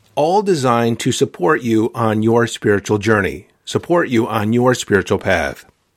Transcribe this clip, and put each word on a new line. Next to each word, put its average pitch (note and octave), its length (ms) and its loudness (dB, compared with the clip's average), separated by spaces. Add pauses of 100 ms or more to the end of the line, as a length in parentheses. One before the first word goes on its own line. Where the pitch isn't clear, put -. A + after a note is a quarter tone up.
(140)
all E3+ 260 0
designed B2 600 0
to B2+ 120 0
support D#3 480 0
you A2+ 340 0
on A2 280 0
your A#2 240 2
spiritual G#2+ 500 -2
journey, G2 500 -2 (200)
support E3 420 -2
you A#2+ 180 0
on G#2+ 280 -2
your B2 200 2
spiritual G2 440 0
path. E2+ 480 -4 (300)